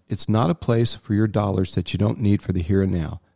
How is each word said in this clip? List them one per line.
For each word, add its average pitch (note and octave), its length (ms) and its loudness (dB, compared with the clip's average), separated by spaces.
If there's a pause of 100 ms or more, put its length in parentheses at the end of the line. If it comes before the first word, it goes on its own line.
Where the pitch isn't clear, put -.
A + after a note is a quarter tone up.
It's - 220 -6
not A2 200 2
a E3+ 60 0
place A#2 400 0
for - 180 -8
your G#2 140 4
dollars F#2+ 480 -2
that F2 180 -4
you - 60 -2
don't G#2 220 0
need G2+ 200 4
for - 120 -4
the F2+ 100 -2
here F#2+ 200 2
and F#2+ 100 0
now. E2+ 280 -4 (160)